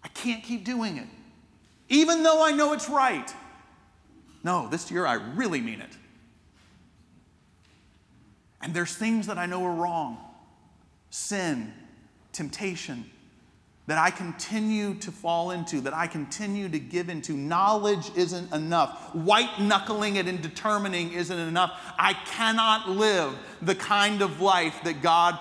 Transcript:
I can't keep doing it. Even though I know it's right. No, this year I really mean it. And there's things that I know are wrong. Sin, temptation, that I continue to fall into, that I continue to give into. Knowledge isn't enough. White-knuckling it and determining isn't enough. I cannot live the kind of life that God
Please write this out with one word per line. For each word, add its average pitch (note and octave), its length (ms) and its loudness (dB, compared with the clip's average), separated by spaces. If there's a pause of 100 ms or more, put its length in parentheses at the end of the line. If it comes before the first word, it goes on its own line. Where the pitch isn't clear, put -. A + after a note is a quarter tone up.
I - 40 -14
can't A3+ 340 -6
keep A3+ 220 -6
doing A3 320 -2
it. A#2 100 -10 (800)
Even D#4 360 6
though D#4 220 8
I D#4 60 6
know D4 220 4
it's - 160 -6
right. C4 440 2 (1080)
No, E3+ 240 0
this D#3+ 240 -6
year F3 140 0
I C3 80 2
really C#3 480 -2
mean A2+ 180 -8
it. - 180 -18 (2750)
And E3+ 120 -8
there's E3+ 200 -2
things A3 340 0
that G3 100 -6
I F3 80 -4
know F3+ 180 -4
are F3+ 100 -2
wrong. E3 440 -4 (920)
Sin, D3 640 -4 (600)
temptation, D#3+ 760 -8 (760)
that D#3 100 0
I E3+ 140 6
continue G#3 840 -2
to - 160 -10
fall E3+ 400 -2
into, E3+ 300 -4
that C3+ 120 -4
I E3 140 -2
continue G3 600 -6
to D#3+ 120 -4
give E3+ 280 -6
into. E3 260 -8
Knowledge F#3+ 840 0
isn't F3 380 -2
enough. D#3 600 -2
White-knuckling G#3 1000 2
it F3+ 100 0
and F3+ 140 -4
determining F3+ 720 -2
isn't F3 260 -4
enough. E3+ 320 0 (260)
I F#3+ 160 4
cannot A3 760 2
live F#3+ 440 4 (280)
the F#3 140 2
kind G3+ 460 2
of E3 200 0
life F3+ 420 4
that D#3 180 -4
God E3+ 400 6